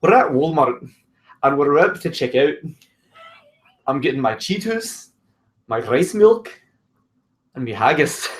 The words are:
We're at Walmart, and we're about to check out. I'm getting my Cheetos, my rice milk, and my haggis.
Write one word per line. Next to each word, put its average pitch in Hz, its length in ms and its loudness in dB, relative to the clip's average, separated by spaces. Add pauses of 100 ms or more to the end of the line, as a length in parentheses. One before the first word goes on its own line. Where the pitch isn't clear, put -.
We're 180 120 4
at 254 180 4
Walmart, 139 560 0 (540)
and 139 160 2
we're 143 180 2
about 190 260 2
to 170 80 -4
check - 240 -6
out. 143 200 2 (1300)
I'm 135 140 -2
getting 135 200 -4
my 113 140 -2
Cheetos, 226 760 -8 (600)
my 117 120 -4
rice 127 340 0
milk, 220 460 4 (920)
and 131 100 -8
my 113 80 -8
haggis. 123 560 0 (120)